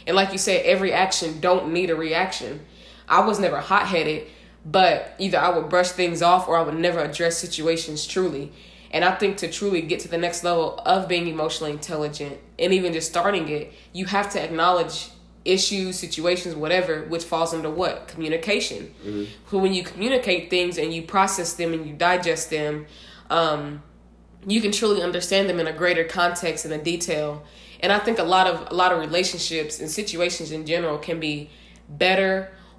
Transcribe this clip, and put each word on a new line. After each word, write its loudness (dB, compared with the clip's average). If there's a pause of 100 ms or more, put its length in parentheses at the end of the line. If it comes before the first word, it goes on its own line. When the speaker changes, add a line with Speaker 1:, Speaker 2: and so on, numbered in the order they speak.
Speaker 1:
And 2
like 4
you -4
said, 2
every 4
action 0
don't 2
need 0
a 0
reaction. -4 (440)
I 6
was 2
never 2
hot-headed, 0 (360)
but 4
either 0
I 4
would 0
brush 4
things 0
off 6
or 4
I 4
would -4
never 2
address 0
situations -2
truly. -2 (400)
And 2
I 6
think 0
to -4
truly 0
get -4
to -12
the -2
next -2
level 0
of 4
being 0
emotionally -4
intelligent -6 (200)
and 2
even 2
just -2
starting 0
it, -6 (200)
you -6
have 0
to -2
acknowledge 0 (340)
issues, 0
situations, -2
whatever, 0
which -4
falls 0
under -4
what? -4
Communication. -4 (120)
Speaker 2:
Mm-hmm. -6 (260)
Speaker 1:
So 0
when 4
you -2
communicate 0
things 0
and -2
you -6
process 0
them -2
and -6
you -10
digest 0
them, -4 (440)
um, 0 (640)
you 2
can 0
truly 2
understand 0
them 0
in -2
a -4
greater 2
context -2
and -6
a -4
detail. -4 (360)
And 2
I 4
think 0
a 0
lot 6
of, -4
a -4
lot 4
of 2
relationships -2
and -8
situations -4
in -8
general -2
can -6
be -6 (400)
better 2 (280)